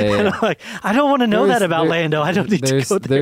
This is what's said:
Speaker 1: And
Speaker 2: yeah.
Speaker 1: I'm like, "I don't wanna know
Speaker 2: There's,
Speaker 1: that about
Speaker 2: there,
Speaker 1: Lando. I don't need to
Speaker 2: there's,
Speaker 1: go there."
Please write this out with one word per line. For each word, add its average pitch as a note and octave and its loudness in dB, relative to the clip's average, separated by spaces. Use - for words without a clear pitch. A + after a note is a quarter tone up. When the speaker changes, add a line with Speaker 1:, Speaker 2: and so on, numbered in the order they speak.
Speaker 1:
And G#3 0
Speaker 2:
yeah. - 0
Speaker 1:
I'm - -10
like, G3+ -2
"I F#3+ -2
don't C#4 2
wanna B3+ 2
know G#3+ 2
Speaker 2:
There's, A3+ 2
Speaker 1:
that G3+ 2
about E3 0
Speaker 2:
there, D#3+ 2
Speaker 1:
Lando. D#3 0
I D#3+ 0
don't F#3+ -2
need F3 0
to C3+ 0
Speaker 2:
there's, C3+ 0
Speaker 1:
go G3 0
there." C3+ 0